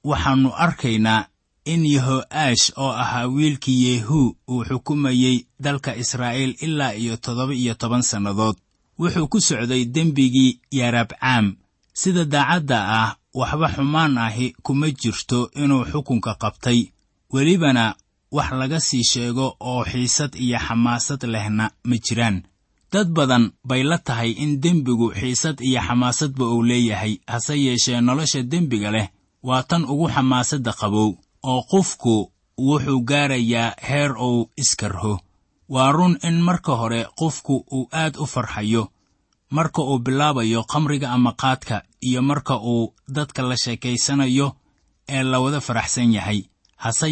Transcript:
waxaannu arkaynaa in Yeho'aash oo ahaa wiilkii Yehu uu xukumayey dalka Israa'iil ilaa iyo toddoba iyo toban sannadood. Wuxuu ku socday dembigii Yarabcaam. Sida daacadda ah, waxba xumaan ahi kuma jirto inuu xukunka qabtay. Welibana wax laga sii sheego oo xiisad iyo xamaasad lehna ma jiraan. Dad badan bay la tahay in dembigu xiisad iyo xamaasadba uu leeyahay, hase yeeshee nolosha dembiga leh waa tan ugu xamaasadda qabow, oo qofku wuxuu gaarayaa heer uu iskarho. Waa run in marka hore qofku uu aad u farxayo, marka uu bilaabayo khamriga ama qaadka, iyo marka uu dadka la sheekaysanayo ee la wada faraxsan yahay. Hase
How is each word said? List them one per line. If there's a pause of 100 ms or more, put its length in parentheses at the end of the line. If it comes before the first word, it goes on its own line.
waxaannu
arkaynaa (380)
in
Yeho'aash
oo
ahaa
wiilkii
Yehu (120)
uu
xukumayey (140)
dalka
Israa'iil
ilaa
iyo
toddoba
iyo
toban
sannadood. (440)
Wuxuu
ku
socday
dembigii (120)
Yarabcaam. (400)
Sida
daacadda (240)
ah, (180)
waxba
xumaan
ahi (100)
kuma
jirto
inuu
xukunka
qabtay. (540)
Welibana (360)
wax
laga
sii
sheego
oo
xiisad
iyo
xamaasad
lehna (120)
ma
jiraan. (480)
Dad
badan (120)
bay
la
tahay
in
dembigu
xiisad
iyo
xamaasadba
uu
leeyahay, (140)
hase
yeeshee
nolosha
dembiga
leh (360)
waa
tan
ugu
xamaasadda
qabow, (340)
oo (100)
qofku (260)
wuxuu
gaarayaa
heer
uu
iskarho. (500)
Waa
run
in
marka
hore (100)
qofku (160)
uu
aad
u
farxayo, (600)
marka
uu
bilaabayo
khamriga
ama
qaadka, (180)
iyo
marka
uu (140)
dadka
la
sheekaysanayo (520)
ee
la
wada
faraxsan
yahay. (320)
Hase